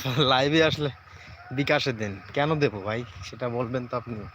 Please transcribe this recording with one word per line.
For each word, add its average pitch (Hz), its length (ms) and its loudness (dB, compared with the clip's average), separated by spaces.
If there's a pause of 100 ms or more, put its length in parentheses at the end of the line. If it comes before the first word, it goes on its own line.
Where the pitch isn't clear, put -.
(180)
লাইভে 143 460 6
আসলে 147 260 2 (640)
বিকাশে 139 420 2
দেন, 104 280 -6 (120)
কেন 151 260 2
দেবো 110 220 2
ভাই 110 220 -4 (200)
সেটা 123 260 -6
বলবেন 123 380 -4
তো 127 100 -4
আপনি? 113 260 -8 (120)